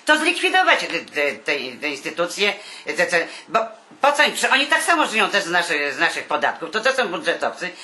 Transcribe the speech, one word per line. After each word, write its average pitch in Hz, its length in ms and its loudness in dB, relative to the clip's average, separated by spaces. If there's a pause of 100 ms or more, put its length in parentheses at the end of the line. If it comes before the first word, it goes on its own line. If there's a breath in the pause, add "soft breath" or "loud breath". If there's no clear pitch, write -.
to 302 140 4
zlikwidować 339 640 2
te, 170 60 -4
te, 147 460 -2
te, - 200 -4 (280)
te 147 80 -4
instytucje, 175 640 -2 (440 loud breath)
te, 175 100 2
te, 170 200 0 (220 loud breath)
bo 202 100 2 (420)
po 285 120 4
co, 294 100 4 (180)
czy - 100 2
oni 269 160 4
tak - 160 2
samo 311 240 2
żyją 208 240 2
też 190 140 2
z 165 60 -6
naszych, 151 440 0
z 135 40 -8
naszych 160 260 0
podatków, 139 460 -2
to 208 100 -2
co 262 120 2
są 247 160 0
budżetowcy 170 640 -4 (140 loud breath)